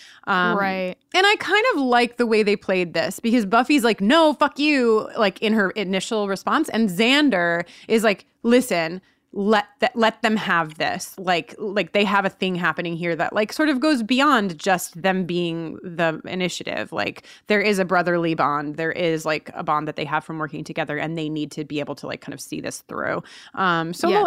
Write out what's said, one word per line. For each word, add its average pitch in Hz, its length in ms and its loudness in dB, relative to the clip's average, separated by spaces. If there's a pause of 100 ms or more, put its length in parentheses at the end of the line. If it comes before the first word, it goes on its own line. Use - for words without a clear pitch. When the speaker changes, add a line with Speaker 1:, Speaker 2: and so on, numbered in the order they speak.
(240)
Speaker 1:
Um, 180 320 2
Speaker 2:
Right. 190 380 -2 (200)
Speaker 1:
and 370 120 4
I 415 140 4
kind 415 240 0 (100)
of 302 80 0
like 240 340 2
the 240 100 0
way 214 180 4
they 196 120 2
played 180 380 -2
this - 260 -2
because 233 240 2
Buffy's 233 400 4
like, 226 160 2
"No, 302 340 4
fuck 294 240 0
you," 254 600 2
like, 202 240 0
in 214 100 2
her 202 200 2
initial 202 560 -2
response. 226 420 -2
And 226 180 0
Xander 185 760 2 (240)
is 220 160 2
like, 202 200 0 (180)
"Listen, 185 600 2 (320)
let 202 300 2 (160)
th-, 220 160 2
let 226 260 2
them 220 140 2
have 165 420 0
this." 143 400 -4
Like, 180 400 -2
like, 202 340 -2
they 208 120 2
have 202 200 2
a 196 60 0
thing 185 240 -4
happening 170 420 -2
here 170 200 -2
that, 170 160 -2
like, 214 200 -2
sort 311 160 0
of 262 120 0
goes 285 240 2
beyond 240 560 2
just 175 420 -2
them 190 220 0
being 165 580 -4
the 165 420 -4
initiative. - 680 -6
Like, - 320 -6 (240)
there 208 120 2
is 208 200 2
a 185 40 0
brotherly 170 520 0
bond. 147 400 -2
There 160 160 -4
is, 165 320 -2
like, 156 300 -4
a 180 100 -8
bond 151 240 -2
that 151 80 -8
they 151 80 -6
have 151 180 -4
from 160 160 -10
working 156 240 -8
together, 147 360 -6
and 160 200 -6
they 156 120 -4
need 151 220 -6
to 156 120 -8
be 147 160 -6
able 143 160 -8
to, - 100 -12
like, - 140 -10
kind - 140 -14
of 135 60 -14
see - 200 -10
this - 220 -10
through. - 420 -6 (300)
Um, 170 380 -2
so 330 160 -2
Speaker 2:
Yeah, 392 180 4